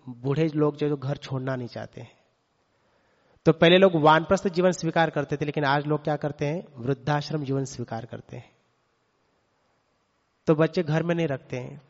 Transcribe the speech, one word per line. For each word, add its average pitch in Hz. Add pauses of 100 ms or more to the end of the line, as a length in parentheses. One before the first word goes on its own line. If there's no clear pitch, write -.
बूढ़े 131
लोग 151
जो, 147
जो 147
घर 139
छोड़ना 131
नहीं 127
चाहते 110
हैं। - (1300)
तो 160
पहले 170
लोग 185
वानप्रस्थ 160
जीवन 180
स्वीकार 165
करते 147
थे, 156
लेकिन 147
आज 143
लोग 147
क्या 151
करते 147
हैं, 156
वृद्धाश्रम 143
जीवन 135
स्वीकार 120
करते 117
हैं। - (1900)
तो 165
बच्चे 160
घर 156
में 170
नहीं 170
रखते 135
हैं, 139